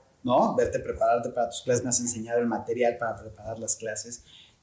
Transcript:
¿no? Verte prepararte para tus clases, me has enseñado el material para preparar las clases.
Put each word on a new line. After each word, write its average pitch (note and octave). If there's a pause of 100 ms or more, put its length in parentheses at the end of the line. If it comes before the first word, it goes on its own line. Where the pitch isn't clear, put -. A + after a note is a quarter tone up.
(220)
¿no? D3
Verte -
prepararte A#2
para A#2
tus -
clases, B2
me B2+
has A#2+
enseñado A#2
el A#2+
material A#2
para A2
preparar A2
las A2
clases. A2 (380)